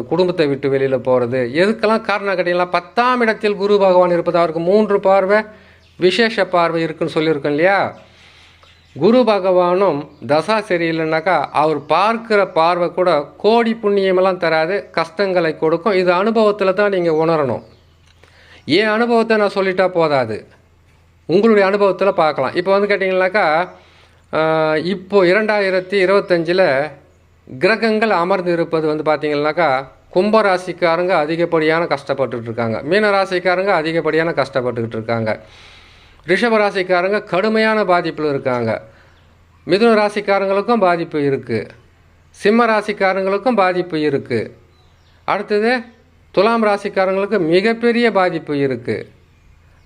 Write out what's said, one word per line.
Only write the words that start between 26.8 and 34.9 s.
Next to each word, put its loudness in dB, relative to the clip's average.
கிரகங்கள் 0
அமர்ந்து 0
இருப்பது -2
வந்து -4
பார்த்தீங்கன்னாக்கா, 0
கும்பராசிக்காரங்க 0
அதிகப்படியான 0
கஷ்டப்பட்டுட்டு -4
இருக்காங்க, -4
மீனராசிக்காரங்க 0
அதிகப்படியான -2
கஷ்டப்பட்டுக்கிட்டு -4